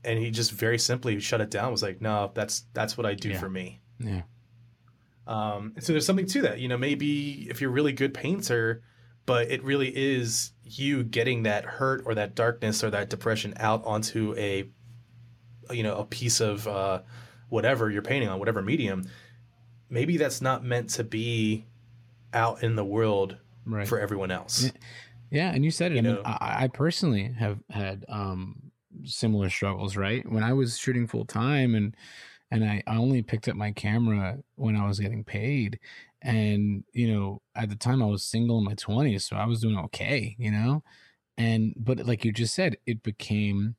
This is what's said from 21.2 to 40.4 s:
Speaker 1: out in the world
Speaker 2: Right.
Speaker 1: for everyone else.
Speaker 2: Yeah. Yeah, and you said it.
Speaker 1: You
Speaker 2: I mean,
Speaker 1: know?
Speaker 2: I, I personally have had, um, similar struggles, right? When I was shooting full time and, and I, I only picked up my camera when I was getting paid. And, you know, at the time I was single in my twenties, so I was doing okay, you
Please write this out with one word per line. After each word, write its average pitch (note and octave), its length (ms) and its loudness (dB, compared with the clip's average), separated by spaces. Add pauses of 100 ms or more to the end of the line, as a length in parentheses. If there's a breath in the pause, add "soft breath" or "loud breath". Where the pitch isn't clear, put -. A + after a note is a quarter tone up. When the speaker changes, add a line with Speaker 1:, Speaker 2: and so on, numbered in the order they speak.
Speaker 1:
out A#2 300 2
in A2+ 120 2
the G#2 100 0
world G2+ 520 2 (280)
Speaker 2:
Right. G#2 220 -4
Speaker 1:
for G#2+ 120 0
everyone G2 320 -2
else. A#2 340 0
Speaker 2:
Yeah. B2+ 60 0 (600 loud breath)
Yeah, E3 200 2
and C3+ 140 2
you D#3+ 60 4
said F3 200 0
it. D3+ 40 2
Speaker 1:
You B2 40 4
Speaker 2:
I A2+ 40 4
mean, A2+ 120 4
Speaker 1:
know? G2 80 -6
Speaker 2:
I, A#2 420 -2
I - 20 2
personally B2+ 680 0
have G#2+ 260 -2 (100)
had, G2 380 -6
um, G2 640 -6 (320)
similar G#2+ 460 2
struggles, G2 480 -2
right? G#2 340 -2
When A2 120 2
I A#2+ 100 2
was B2 240 2
shooting B2 300 0
full A2 180 -4
time B2+ 500 2
and, G#2 200 0 (560 loud breath)
and A2 120 2
I, G#2 240 0
I A2+ 100 0
only B2 260 4
picked A2 260 -2
up G#2 60 -2
my G#2 160 -2
camera G#2+ 680 0 (160)
when A2 200 0
I G2+ 120 2
was G2+ 120 0
getting G#2+ 240 -2
paid. A2 560 -2 (420 loud breath)
And, G#2 720 2
you A#2 200 2
know, G2+ 280 -2 (140)
at A2+ 140 -2
the G2+ 60 -6
time B2+ 260 2
I A2 60 4
was G2+ 160 0
single A#2 360 2
in G#2 60 4
my G2+ 100 -2
twenties, G#2+ 500 0
so - 100 -6
I G2 100 -2
was A2+ 160 0
doing G#2+ 160 2
okay, G2+ 600 -2
you A2 120 0